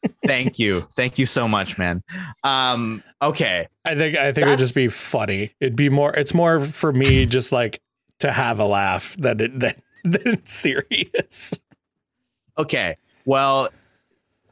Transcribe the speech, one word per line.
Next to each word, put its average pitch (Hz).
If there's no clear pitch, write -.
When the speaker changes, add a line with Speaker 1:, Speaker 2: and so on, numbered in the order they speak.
Speaker 1:
Thank 131
you. 98
Thank 127
you 131
so 120
much, 101
man. 87
Um, 123
okay. 117
Speaker 2:
I 165
think, 156
I 139
think 143
it 143
would 139
just 127
be 131
Speaker 1:
That's 110
Speaker 2:
funny. 104
It'd 123
be 143
more, 143
it's 147
more 170
for 151
me 131
just, 120
like, 120
to 139
have 117
a 107
laugh 98
than 117
it, 123
than, 120
<laughs> -
than 202
serious. -
Speaker 1:
Okay. 120
Well, 135